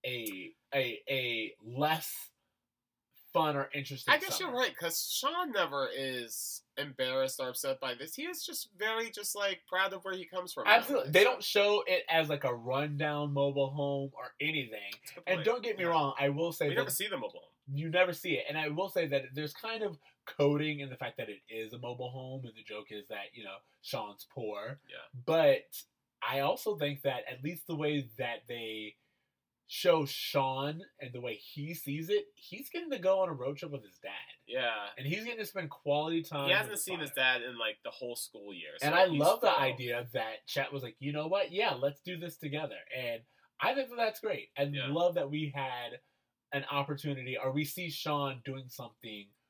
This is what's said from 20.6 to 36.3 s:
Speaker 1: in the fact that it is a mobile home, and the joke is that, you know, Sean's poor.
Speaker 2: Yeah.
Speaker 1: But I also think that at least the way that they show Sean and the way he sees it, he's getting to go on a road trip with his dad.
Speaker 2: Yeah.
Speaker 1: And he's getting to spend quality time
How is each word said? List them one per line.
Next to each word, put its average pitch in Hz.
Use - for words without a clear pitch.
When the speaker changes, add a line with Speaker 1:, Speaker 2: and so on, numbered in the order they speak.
Speaker 1:
in 139
the 127
fact 120
that 110
it 101
is 110
a 123
mobile 123
home, 131
and 110
the 110
joke 104
is 101
that, 101
you 113
know, 98
Sean's 107
poor. 110
Speaker 2:
Yeah. -
Speaker 1:
But 156
I 127
also 139
think 143
that 139
at 123
least 160
the 170
way 147
that 120
they 110
show 165
Sean 139
and 123
the 120
way 120
he 147
sees 156
it, 208
he's -
getting 339
to 254
go 190
on 185
a -
road 139
trip 151
with 135
his -
dad. -
Speaker 2:
Yeah. 120
Speaker 1:
And 135
he's 202
getting 240
to 208
spend 165
quality 160
time 143